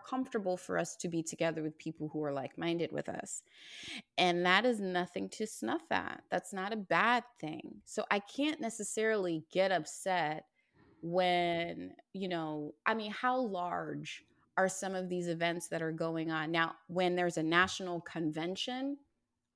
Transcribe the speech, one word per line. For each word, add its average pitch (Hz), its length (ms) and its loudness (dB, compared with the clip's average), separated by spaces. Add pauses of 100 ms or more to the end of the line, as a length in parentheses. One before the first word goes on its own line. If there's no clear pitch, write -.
comfortable 214 500 -2
for 180 200 -4
us 170 180 -2
to - 120 -4
be 165 140 0
together 160 400 -2
with 156 160 -4
people 156 340 -6
who 151 100 -2
are 147 120 0
like-minded 165 580 -2
with 147 160 -4
us. - 340 -8 (760)
And 175 260 4
that 185 220 6
is 240 120 2
nothing 190 520 -2
to - 160 -4
snuff 247 440 -4
at. - 400 -2
That's 185 220 -2
not 196 220 -4
a - 20 -2
bad 214 480 4 (160)
thing. - 360 -8 (100)
So - 240 -4
I 208 80 4
can't 285 420 -2
necessarily 214 920 0
get 190 200 4
upset 160 720 0 (580)
when, 175 920 2 (200)
you 190 160 -4
know, 156 460 -4 (100)
I 220 80 4
mean, 220 200 -2
how 254 280 0
large 175 840 -4 (360)
are 190 100 6
some 190 260 -4
of 185 140 -2
these 175 200 0
events 170 400 0
that 165 120 -2
are 160 120 0
going 165 380 0
on? 160 200 0
Now, 165 240 4 (140)
when 180 280 2
there's 175 220 2
a 170 40 2
national 175 600 2
convention, 185 960 -4 (580)